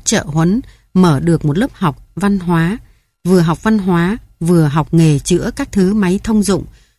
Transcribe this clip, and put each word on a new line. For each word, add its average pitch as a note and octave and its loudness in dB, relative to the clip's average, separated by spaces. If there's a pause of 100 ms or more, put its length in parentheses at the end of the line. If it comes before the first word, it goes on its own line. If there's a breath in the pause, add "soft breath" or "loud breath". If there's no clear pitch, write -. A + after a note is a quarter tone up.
trợ - -2
huấn E3 0 (340 soft breath)
mở F3 4
được E3 0
một D3 0
lớp A#3+ -2
học - -6
văn G3+ -2
hóa, F3 -2 (460)
vừa F3+ 4
học D#3+ 0
văn A3 0
hóa, F#3 -2 (220)
vừa E3 2
học D3 -2
nghề D#3 4
chữa F3+ -2
các C#4 -8
thứ G3 0
máy G3+ 0
thông A3 0
dụng F3+ -2 (340 soft breath)